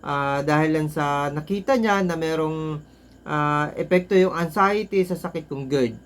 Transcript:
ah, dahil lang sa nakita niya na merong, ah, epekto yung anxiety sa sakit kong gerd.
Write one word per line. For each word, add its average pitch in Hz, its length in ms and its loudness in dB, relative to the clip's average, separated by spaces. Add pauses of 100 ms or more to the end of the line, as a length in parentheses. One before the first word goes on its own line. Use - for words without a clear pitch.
ah, 139 400 -2
dahil 151 320 2
lang 156 160 0
sa 143 400 -2
nakita 196 480 0
niya 208 240 2
na 175 160 0
merong, 156 640 -2 (400)
ah, 147 560 0
epekto 180 400 2
yung 185 160 4
anxiety 196 720 0
sa 180 80 -4
sakit 160 320 -8
kong 135 240 -8
gerd. 127 240 2 (120)